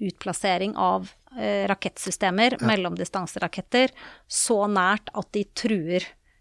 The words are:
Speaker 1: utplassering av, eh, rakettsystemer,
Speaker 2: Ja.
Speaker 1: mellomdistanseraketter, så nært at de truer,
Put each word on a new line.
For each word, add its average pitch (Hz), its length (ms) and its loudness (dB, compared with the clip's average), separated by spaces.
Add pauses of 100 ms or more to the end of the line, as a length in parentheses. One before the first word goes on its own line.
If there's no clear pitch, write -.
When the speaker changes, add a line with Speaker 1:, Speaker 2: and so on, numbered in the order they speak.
Speaker 1:
utplassering 190 760 -2
av, 185 340 0 (260)
eh, 208 320 0
rakettsystemer, 196 920 0
Speaker 2:
Ja. 233 80 -2
Speaker 1:
mellomdistanseraketter, 185 1200 0 (380)
så 208 380 2
nært 202 480 2
at - 180 -6
de 208 120 0
truer, 180 640 0 (340)